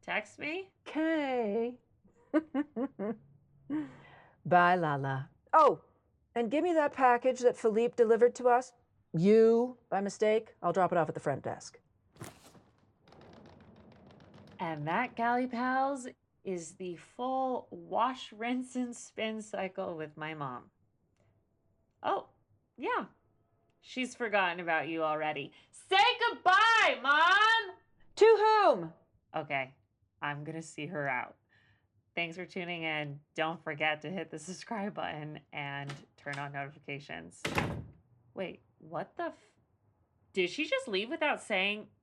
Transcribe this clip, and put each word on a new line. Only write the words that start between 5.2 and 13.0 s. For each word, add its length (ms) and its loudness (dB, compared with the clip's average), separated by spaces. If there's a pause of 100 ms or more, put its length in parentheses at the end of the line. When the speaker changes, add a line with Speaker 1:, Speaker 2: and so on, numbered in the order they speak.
Speaker 2:
Oh, 280 6 (540)
and 160 -2
give 140 2
me 100 0
that 180 2
package 480 4
that 160 4
Philippe 400 0
delivered 400 6
to 120 0
us. 240 2 (400)
You, 640 6 (140)
by 100 0
mistake. 640 0
I'll 100 2
drop 200 2
it 60 2
off 100 2
at 60 -6
the 60 -10
front 220 -2
desk. 360 -10 (2750)